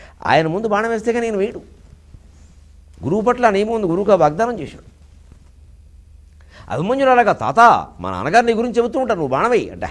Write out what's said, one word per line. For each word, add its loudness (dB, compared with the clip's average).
ఆయన 2
ముందు -4
బాణం -2
వేస్తే -4
కానీ -4
ఈయన -4
వేయడు. -4
గురువు -2
పట్ల 0
ఆ 6
నియమం -2
ఉంది, -2
గురువుకు 0
ఆ 6
వాగ్దానం 0
చేశాడు. -14
అభిమన్యుడు 0
అలాగా, 4
"తాత, 4
మా -6
నాన్నగారు 2
నీ 2
గురించి -4
చెబుతూ 0
ఉంటారు, -2
నువ్వు -4
బాణం 0
వేయి." 0
అంటే, -12